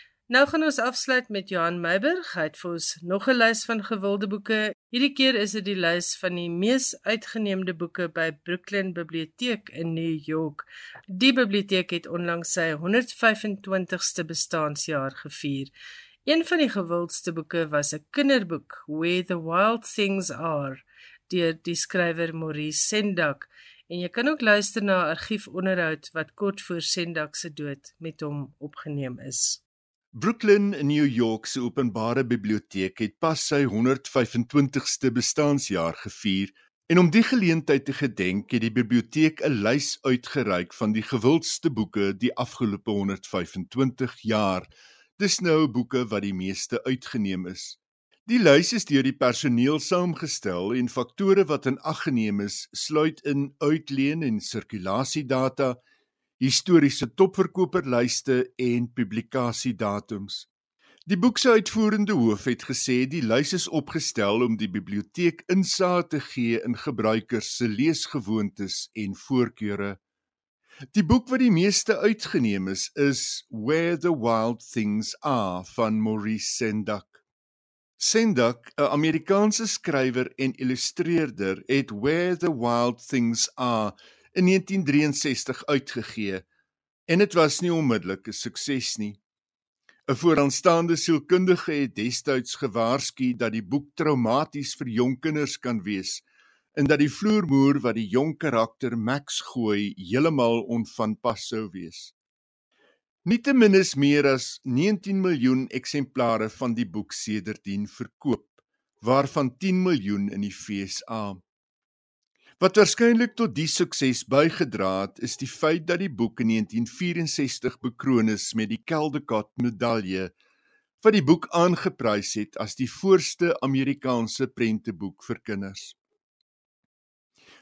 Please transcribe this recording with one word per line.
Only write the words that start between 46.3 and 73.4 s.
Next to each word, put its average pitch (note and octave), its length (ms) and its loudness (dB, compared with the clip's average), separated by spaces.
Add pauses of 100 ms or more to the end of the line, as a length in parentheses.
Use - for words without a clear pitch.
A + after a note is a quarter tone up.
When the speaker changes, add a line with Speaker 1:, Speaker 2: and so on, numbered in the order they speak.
Speaker 2:
meeste F#2+ 500 -6
uitgeneem G2+ 640 -4
is. - 300 -14 (480)
Die A#3+ 140 2
lys E3+ 340 6
is A3 120 -2
deur C3+ 180 2
die C3 140 -2
personeel B2+ 600 2
saamgestel D3 960 -2
en B2 160 -2
faktore F#3+ 560 2
wat C#3+ 200 -4
in C3 140 0
ag D#3 280 -6
geneem G#2+ 320 0
is, - 320 -6
sluit D#3 500 -2
in C#3 380 -2
uitleen D3+ 640 0
en A2 160 0
sirkulasiedata, B2+ 1400 -2 (640)
historiese C#3 720 2
topverkoperlyste C#3 1400 0
en A#2+ 380 -2
publikasiedatums. G#2+ 1500 -4 (600)
Die F#3+ 100 0
boek A#3+ 200 2
se B3+ 120 4
uitvoerende G#3+ 640 2
hoof A2+ 320 2
het B2 220 -2
gesê B2+ 400 0
die D#3 160 -4
lys B2 300 2
is F3 140 -2
opgestel A#2 760 0
om A2+ 140 0
die G#2 120 -4
biblioteek G2+ 800 -4
insaag F3+ 640 0
te D3+ 80 -2
gee A#2 420 -2
in A#2+ 160 -4
gebruikers A2 800 -2
se A#2+ 100 0
leesgewoontes G#2+ 1300 -2
en G2 220 -6
voorkeure. G2+ 840 -2 (920)
Die G#3 100 2
boek B3 260 2
wat B3+ 100 0
die B3 120 6
meeste F#3+ 460 2
uitgeneem A#2+ 720 0
is, F#2+ 260 -6
is C#3+ 560 0